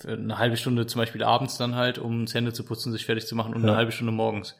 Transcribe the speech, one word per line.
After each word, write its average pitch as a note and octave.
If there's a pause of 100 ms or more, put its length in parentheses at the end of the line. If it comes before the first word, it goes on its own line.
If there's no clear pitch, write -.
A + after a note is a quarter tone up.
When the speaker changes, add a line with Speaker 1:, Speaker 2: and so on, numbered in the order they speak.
Speaker 1:
eine G#2+
halbe A#2
Stunde A#2+
zum A#2
Beispiel A2+
abends B2+
dann A#2+
halt, B2
um A#2
Zähne A#2+
zu A#2
putzen, A#2
sich A2
fertig A2+
zu A#2
machen A2
und A2+
Speaker 2:
Ja. G#2+
Speaker 1:
eine G#2
halbe A2+
Stunde A#2
morgens. A2